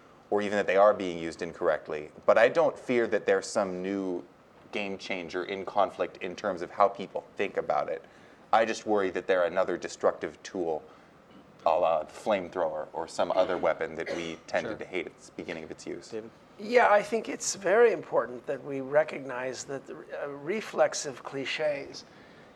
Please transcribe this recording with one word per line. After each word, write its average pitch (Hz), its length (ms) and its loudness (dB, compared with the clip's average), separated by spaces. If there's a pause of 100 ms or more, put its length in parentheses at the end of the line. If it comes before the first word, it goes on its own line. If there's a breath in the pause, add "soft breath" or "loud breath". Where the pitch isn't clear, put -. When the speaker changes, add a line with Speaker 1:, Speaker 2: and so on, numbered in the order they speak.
(300 loud breath)
Speaker 1:
or 104 120 2
even 104 140 0
that 98 120 2
they 90 100 4
are 101 160 10
being 92 260 -4
used 82 220 -6
incorrectly. 78 680 -2 (160)
But 104 120 6
I 117 100 10
don't 147 320 2
fear 120 280 2
that 101 180 0
they're 95 160 4
some 92 400 -2
new 95 420 -4 (480)
game 98 260 -6
changer 90 460 -6
in 95 220 -6
conflict - 560 0
in 90 160 -6
terms 92 240 -4
of 82 100 -8
how 101 160 4
people - 380 -8 (100)
think 101 220 -4
about - 320 0
it. - 120 -6 (520 loud breath)
I 113 100 6
just 110 220 -2
worry 104 260 2
that 90 160 -4
they're 92 160 4
another 90 320 2
destructive - 680 -2
tool, 82 380 -4 (840 loud breath)
a 82 40 4
la 80 340 4
the - 100 -16
flamethrower 85 760 -2
or 82 160 -6
some 90 260 -2
other 90 240 2
weapon 80 380 0
that 80 200 -6
we 82 220 -6 (100)
tended 95 240 -2
Speaker 2:
Sure. - 80 -10
Speaker 1:
to - 60 -12
hate 90 200 -6
at - 140 -16
the - 180 -20
beginning 82 260 -8
of 78 80 -12
its - 140 -16
use. 87 220 -10
Speaker 2:
David? 110 220 -10 (300)
Speaker 3:
Yeah, 226 300 4
I 208 120 6
think 226 260 -4
it's - 280 -6
very 208 360 6
important 127 560 -2
that 135 160 -4
we 139 180 -6
recognize 131 840 -2
that 135 200 -8
the, 160 80 -14
uh, 151 360 -10 (140)
reflexive 151 800 0
cliches 139 800 -6 (500 loud breath)